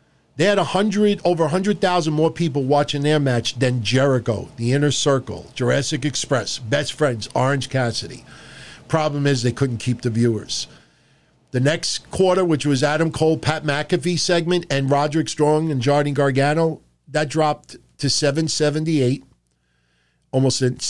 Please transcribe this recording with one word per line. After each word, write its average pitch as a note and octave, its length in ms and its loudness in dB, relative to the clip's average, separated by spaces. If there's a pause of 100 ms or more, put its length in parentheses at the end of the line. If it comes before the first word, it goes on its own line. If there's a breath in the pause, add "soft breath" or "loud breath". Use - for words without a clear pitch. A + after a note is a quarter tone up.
(380 soft breath)
They C#3 60 2
had G3+ 140 4
a F3+ 60 2
hundred, G3+ 600 2
over F3 220 2
a C#3+ 40 0
hundred F#3+ 300 0
thousand F3 340 2
more D#3 180 2
people C#3+ 320 -2
watching C#3+ 400 0
their D3+ 160 4
match B2+ 360 0
than B2 280 0
Jericho, A#2 760 0
The A#2 160 0
Inner C#3+ 180 2
Circle, - 640 -2
Jurassic C3 480 -2
Express, C3 560 -2
Best C#3 340 -4
Friends, A#2+ 400 -2
Orange C3 360 0
Cassidy. B2 560 -4 (600 loud breath)
Problem D3+ 380 0
is, C3+ 180 2
they A#2+ 100 0
couldn't B2+ 240 -2
keep B2 240 -4
the B2 80 -2
viewers. A2+ 580 -2 (840 soft breath)
The B2+ 100 0
next D#3 500 -2
quarter, F#3 320 2
which D#3 220 0
was C#3 180 0
Adam D#3 280 2
Cole, D#3+ 260 0
Pat D#3 260 -4
McAfee D3+ 560 -2
segment, E3+ 500 0
and C#3 220 0
Roderick D3+ 380 0
Strong D3+ 420 2
and C3 100 -2
Johnny C#3+ 300 2
Gargano, C#3+ 680 0 (260)
that D3+ 220 -2
dropped D3+ 480 -2 (220)
to C#3 100 0
seven D3 400 0
seventy-eight, D3+ 760 0 (1080)
almost C3 300 0
an B2+ 160 0 (120)